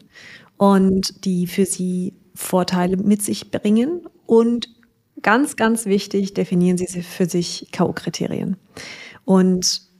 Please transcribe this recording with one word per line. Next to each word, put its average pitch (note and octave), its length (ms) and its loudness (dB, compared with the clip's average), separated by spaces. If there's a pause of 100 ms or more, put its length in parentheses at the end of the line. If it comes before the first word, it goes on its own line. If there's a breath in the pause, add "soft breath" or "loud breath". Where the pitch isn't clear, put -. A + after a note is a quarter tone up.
(560 loud breath)
und F#3+ 720 2
die F3+ 220 0
für G3 180 0
Sie F3+ 480 -4 (200)
Vorteile F3+ 600 0
mit G#3 260 2
sich - 300 -6
bringen. A#3+ 560 0 (180)
Und A#3 440 2 (520)
ganz, B3 360 2
ganz A3+ 280 0
wichtig, G3 480 0
definieren F3+ 440 2
Sie F3+ 100 -4
sie F3+ 160 -8
für - 220 -4
sich - 480 -4
K-O-Kriterien - 800 -4 (720 loud breath)
und F#3 560 2 (180)